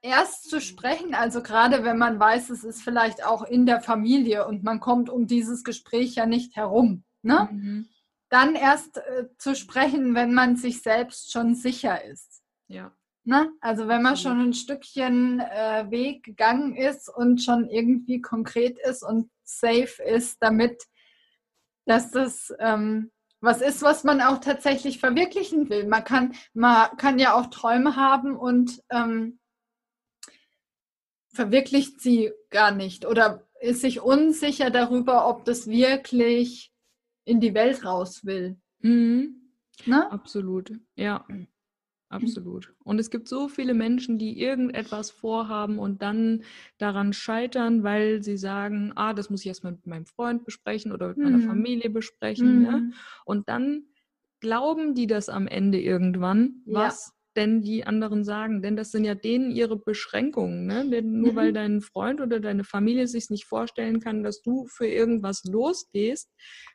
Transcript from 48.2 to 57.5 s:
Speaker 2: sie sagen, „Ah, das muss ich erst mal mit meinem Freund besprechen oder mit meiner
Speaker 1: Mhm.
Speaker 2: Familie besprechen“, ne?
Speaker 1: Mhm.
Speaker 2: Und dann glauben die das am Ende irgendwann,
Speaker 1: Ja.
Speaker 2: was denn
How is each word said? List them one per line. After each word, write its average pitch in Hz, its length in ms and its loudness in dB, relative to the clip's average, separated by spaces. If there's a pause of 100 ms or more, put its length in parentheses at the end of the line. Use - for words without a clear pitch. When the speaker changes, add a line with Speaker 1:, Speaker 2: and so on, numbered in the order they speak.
Speaker 2:
sie 202 140 -4
sagen, 202 580 -6
„Ah, 214 180 -2
das 202 160 -8
muss 190 120 -6
ich - 60 -10
erst 185 160 -12
mal 180 80 -8
mit 175 160 -16
meinem 165 180 -12
Freund 240 400 -6
besprechen 214 460 -8
oder 180 180 -6
mit 277 140 -4
meiner 254 160 4
Speaker 1:
Mhm. 226 80 0
Speaker 2:
Familie 233 420 -2
besprechen“, 226 720 0
ne? 233 220 2
Speaker 1:
Mhm. 240 100 -8 (320)
Speaker 2:
Und 208 240 -4
dann 285 380 -4 (520)
glauben 285 540 -2
die 240 140 0
das 208 220 -2
am 196 180 -4
Ende 196 340 0
irgendwann, 185 840 0
Speaker 1:
Ja. 214 100 -6
Speaker 2:
was - 380 -2 (220)
denn 220 260 2